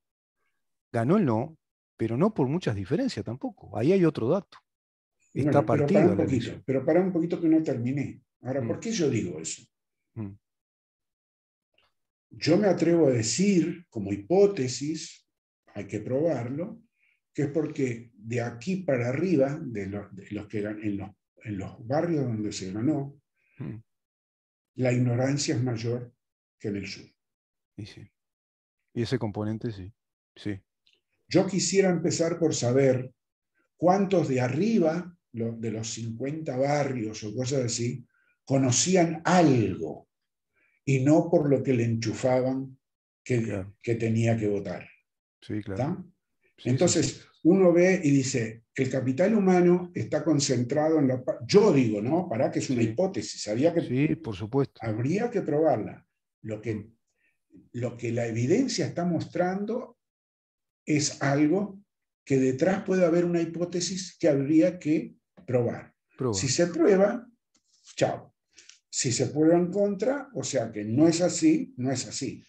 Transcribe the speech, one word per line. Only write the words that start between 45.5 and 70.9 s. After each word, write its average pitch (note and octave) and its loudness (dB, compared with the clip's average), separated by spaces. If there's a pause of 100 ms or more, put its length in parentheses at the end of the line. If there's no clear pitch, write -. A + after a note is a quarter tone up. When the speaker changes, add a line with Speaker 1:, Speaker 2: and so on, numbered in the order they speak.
Speaker 1:
claro. G2 -8
Speaker 2:
¿Tá? F3 -4 (540)
Speaker 1:
Sí, - -20
sí, A#2+ -2
Speaker 2:
Entonces, D#3+ 2
Speaker 1:
sí. - -10 (220)
Speaker 2:
uno F3+ 6
ve F3+ 4
y C#3+ 4
dice, B2 0 (120)
el B2+ 0
capital C3+ 2
humano F3+ 4
está C#3+ -4
concentrado D3 2
en C3+ 4
la B2+ -2
pa-, - -6
yo G3 6
digo, A2+ 2
¿no? A2+ -2
Pará, A#2+ 0
que D#3 -4
es - -4
una B2 0
Speaker 1:
Sí. A2+ 2
Speaker 2:
hipótesis, F3 -6
había C#3+ 0
que E3+ 0
Speaker 1:
Sí, C#3 0
por A2 -10
supuesto. A2+ -4
Speaker 2:
habría C3+ -2
que G3 -2
probarla. D3 -2 (380)
Lo G#2+ -10
que, A2+ -6
Speaker 1:
Mm. G2 -12 (800)
Speaker 2:
lo A#2+ -6
que A#2 -6
la A#2+ -2
evidencia D3 0
está E3+ -4
mostrando F#3 -4 (880)
es - -2
algo D3+ 2 (460)
que C3+ 2
detrás C3 2
puede F#3 2
haber E3+ 4
una E3+ 0
hipótesis F3 -6
que - 2
habría D#3 4
que - -2 (300)
probar. A2+ -2 (240)
Speaker 1:
Probar. B2 -2
Speaker 2:
Si G2 -2
se E3+ 2
prueba, G#3 2 (680)
chao. - -2 (640)
Si B2+ -2
se B2+ 0
prueba D#3 4
en F3 0
contra, G#3 -2
o C3 -6
sea G2 -4
que G#2 -8
no C3 4